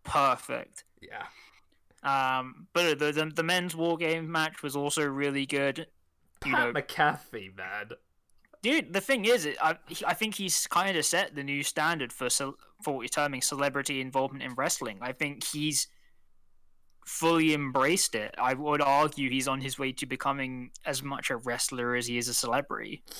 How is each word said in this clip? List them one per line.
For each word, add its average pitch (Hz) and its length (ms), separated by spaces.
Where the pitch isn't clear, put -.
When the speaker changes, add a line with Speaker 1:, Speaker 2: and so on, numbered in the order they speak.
Speaker 1:
perfect. 127 800
Speaker 2:
Yeah. 104 260
Speaker 1:
Um, 131 680
but 165 260
the, 147 140
the, 156 220
the 165 80
men's 175 340
War 165 200
Games 160 320
match 160 340
was 143 140
also 143 280
really 139 420
good. 139 400
You 139 80
Speaker 2:
Pat 123 220
Speaker 1:
know, 147 60
Speaker 2:
McAfee, 123 760
man. 101 340
Speaker 1:
Dude, 269 300
the 196 80
thing 254 240
is, 220 220
it, 147 160
I, 160 140
he, - 160
I - 100
think 214 200
he's 190 320
kinda 175 360
set 175 320
the 143 100
new 143 180
standard 156 500
for 127 160
ce-, 139 280
for 147 120
what 127 60
you're 120 80
terming 143 340
celebrity 139 580
involvement 131 420
in 131 120
wrestling. 123 460
I 123 120
think 143 320
he's 151 440
fully 160 440
embraced 139 600
it. 107 240
I 131 160
would 147 260
argue 143 480
he's 131 200
on 135 120
his 135 180
way 135 140
to 131 140
becoming 131 640
as 135 160
much 139 280
a 127 60
wrestler 120 600
as 120 100
he 120 100
is 120 120
a 120 60
celebrity. 117 680